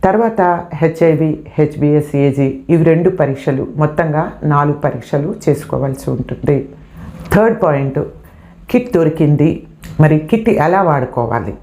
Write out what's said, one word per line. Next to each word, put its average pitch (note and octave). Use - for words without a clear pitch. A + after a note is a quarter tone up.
తర్వాత A3
హెచ్ఐవి, D#3+
హెచ్బిఎస్ D3
ఏజీ C#3
ఇవి D#3+
రెండు F3
పరీక్షలు, C3+
మొత్తంగా D3+
నాలుగు D3
పరీక్షలు C#3+
చేసుకోవాల్సి C3+
ఉంటుంది. B2+
థర్డ్ A3+
పాయింట్, C#3
కిట్ A#3+
దొరికింది, D#3
మరి D#3
కిట్ A3+
ఎలా F3+
వాడుకోవాలి? A#2+